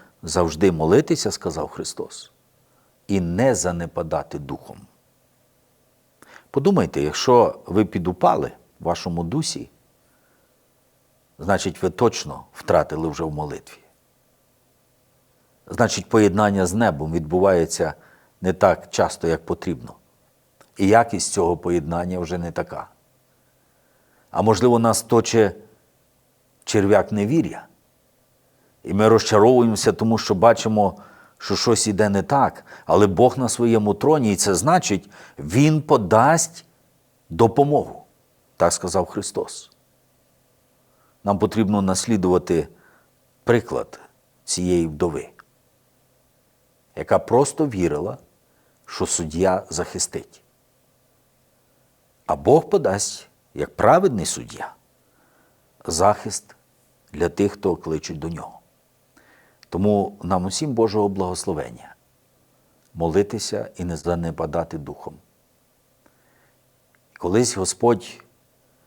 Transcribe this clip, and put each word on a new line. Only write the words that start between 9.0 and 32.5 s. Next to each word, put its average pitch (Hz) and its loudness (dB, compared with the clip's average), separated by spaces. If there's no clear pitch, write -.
дусі, - -6
значить, 92 -2
ви 92 0
точно - -2
втратили 156 0
вже 156 -6
в 160 -6
молитві. 147 -12
Значить, 104 -2
поєднання 101 4
з 87 -4
небом 80 -2
відбувається 85 0
не 92 -2
так - 0
часто, - -2
як 80 -2
потрібно. 110 -8
І 98 2
якість 107 2
цього 87 0
поєднання 87 -4
вже 165 -6
не 85 -8
така. - -10
А - -2
можливо, 117 4
нас 113 2
точе 113 2
черв'як 101 2
невір'я. 110 -2
І 90 -6
ми 110 6
розчаровуємося, 113 6
тому 113 0
що - -2
бачимо, 107 2
що - -4
щось 113 0
іде 104 2
не 98 0
так. 139 -2